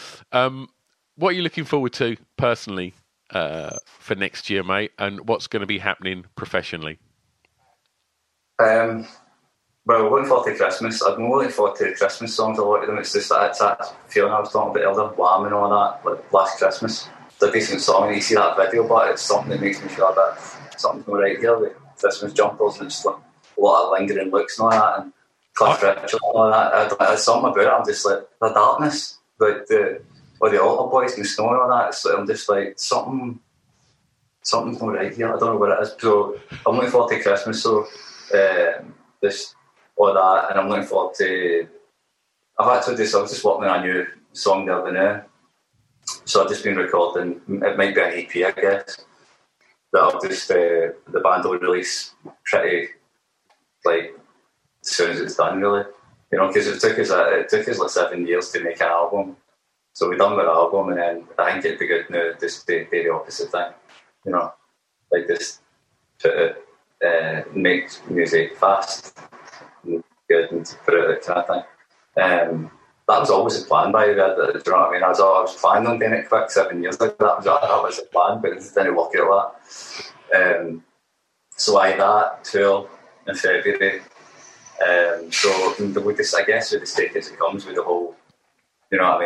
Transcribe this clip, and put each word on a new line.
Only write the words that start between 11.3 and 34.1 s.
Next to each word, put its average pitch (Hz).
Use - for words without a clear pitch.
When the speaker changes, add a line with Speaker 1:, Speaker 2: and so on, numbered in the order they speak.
Speaker 2:
looking -
forward -
to 104
the 92
Christmas -
songs, 110
a 104
lot 104
of -
them. 104
It's -
just 104
that, 101
it's -
that 101
feeling 101
I 107
was 104
talking 104
about 98
earlier, 107
Wham 95
and 104
all 101
that, 101
like -
Last 95
Christmas. -
It's -
a 104
decent 98
song, 98
and 104
you 101
see 110
that 101
video, 113
but 113
it's -
something -
that 98
makes 98
me 95
feel 95
a 92
bit, -
something's -
not 101
right 98
here 117
with -
Christmas 101
jumpers, 104
and 95
it's -
like 98
a 101
lot 98
of 95
lingering 98
looks 101
and 110
all 113
that, 107
and 92
Cliff 123
Speaker 1:
I 98
Speaker 2:
Richard -
and -
all 110
that. 110
I 104
don't, 101
there's -
something 113
about 98
it. -
I'm -
just -
like, 196
the 113
darkness, -
like 104
the, 104
or 110
the 98
Altar -
Boys -
and 101
the -
snow 110
and 123
all 123
that. 120
It's -
like, -
I'm 98
just -
like, 98
something, 123